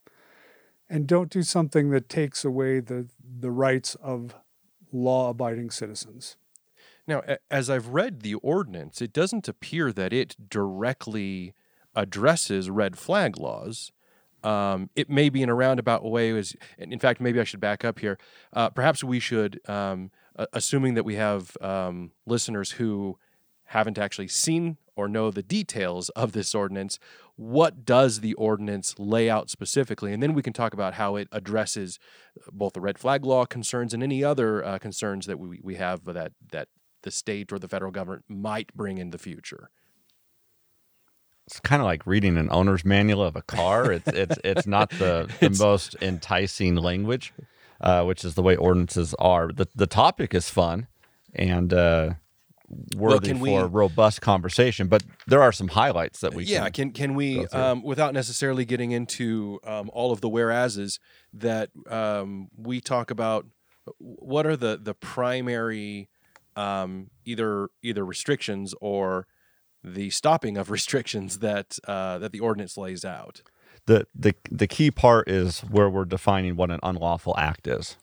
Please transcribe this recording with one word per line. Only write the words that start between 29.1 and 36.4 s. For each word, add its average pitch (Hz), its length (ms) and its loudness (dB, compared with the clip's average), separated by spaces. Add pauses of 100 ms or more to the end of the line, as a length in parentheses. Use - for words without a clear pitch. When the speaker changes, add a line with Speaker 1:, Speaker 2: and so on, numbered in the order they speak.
Speaker 2:
out 110 180 0
specifically? 107 640 -2
And 110 100 -2
then 156 120 0
we 143 80 0
can 120 100 -6
talk 117 220 -4
about 98 200 -4
how 101 220 -2
it 101 160 -8
addresses 101 680 -4 (540)
both 98 220 -4
the 92 60 -8
red 98 180 -6
flag 139 260 0
law 127 220 2
concerns 120 480 -6
and 117 80 -4
any 135 200 -2
other, 120 420 0
uh, 95 140 -6
concerns 98 480 -6
that 98 120 -8
we, 87 240 -14
we 92 140 -10
have 90 280 -4
that, 85 280 -8 (180)